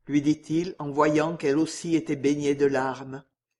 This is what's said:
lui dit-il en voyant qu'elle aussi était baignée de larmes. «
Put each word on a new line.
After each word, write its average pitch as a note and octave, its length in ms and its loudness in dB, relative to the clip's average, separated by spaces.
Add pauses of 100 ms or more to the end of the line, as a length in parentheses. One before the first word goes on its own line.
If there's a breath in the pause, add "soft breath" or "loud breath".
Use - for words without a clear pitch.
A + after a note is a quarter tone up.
lui C#3+ 140 2
dit-il D#3 580 -2
en D3 100 -8
voyant D3+ 480 2
qu'elle C#3+ 200 0
aussi D#3+ 380 -2
était D#3 200 -2
baignée C#3+ 400 0
de C#3+ 100 2
larmes. « C3 580 -2 (360)